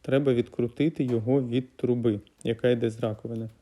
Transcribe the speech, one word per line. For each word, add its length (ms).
треба 320
відкрутити 720
його 380
від 340
труби, 440
яка 260
йде 200
з 100
раковини. 500